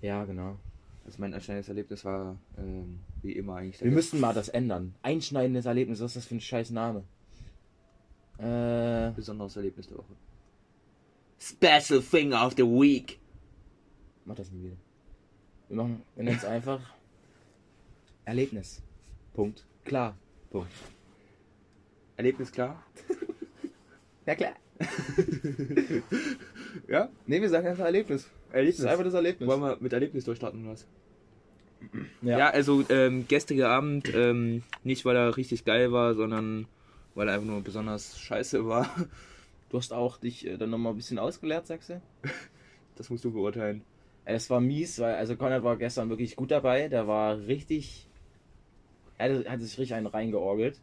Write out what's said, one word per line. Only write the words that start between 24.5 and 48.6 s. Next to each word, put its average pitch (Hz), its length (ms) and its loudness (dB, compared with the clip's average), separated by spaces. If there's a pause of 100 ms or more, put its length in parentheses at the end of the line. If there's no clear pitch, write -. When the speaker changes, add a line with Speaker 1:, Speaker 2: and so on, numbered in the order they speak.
Speaker 2:
<laughs> 143 1200 -2 (840)
Ja? 185 220 2 (180)
Speaker 1:
Nee, 151 140 2
wir 214 80 2
sagen 170 180 4
einfach 180 200 0
Erlebnis. 175 420 0 (240)
Speaker 2:
Erlebnis. 139 240 4
Speaker 1:
Das 139 80 -2
ist 120 60 4
einfach 175 140 2
das 180 100 0
Erlebnis. 170 340 2
Speaker 2:
Wollen 135 140 4
wir 139 180 0
mit 127 140 -2
Erlebnis 135 320 0
durchstarten 113 380 -6
oder 110 80 -10
was? 113 140 -16 (1300)
Speaker 1:
Ja. 120 180 2
Speaker 2:
Ja, 147 120 8
also, 143 400 6
ähm, 131 360 4
gestriger 135 440 4
Abend, 143 440 0
ähm, 117 500 2 (200)
nicht 131 220 0
weil 123 100 6
er 120 220 4
richtig 123 260 -2
geil 120 280 4
war, 120 220 4
sondern 110 520 -2 (480)
weil 104 140 0
er 98 80 2
einfach 104 100 -2
nur 104 160 -4
besonders 104 580 -8
scheiße - 460 -2
war. 120 280 2
<laughs> 170 140 -4 (640)
Speaker 1:
Du 120 80 -4
hast 123 160 -6
auch 123 240 -2
dich, 120 280 -8
äh, 92 120 -6
dann 110 120 -4
nochmal 113 240 -2
ein - 20 -8
bisschen 117 220 -8
ausgeleert, 160 480 -4
sagst 165 240 -12
du? 175 120 -12 (200)
Speaker 2:
<laughs> - 760 -14
Das - 140 -14
musst 117 140 -6
du 120 80 0
beurteilen. 104 500 -2 (440)
Speaker 1:
Es 113 240 -2
war 123 100 4
mies, 147 380 0
weil, 117 160 0
also 110 220 -2
Konrad 131 260 0
war 120 160 2
gestern 120 320 -2
wirklich 117 260 -4
gut 131 140 -2
dabei, 139 380 2
der 117 180 0
war 107 400 2
richtig, 143 600 -4 (1120)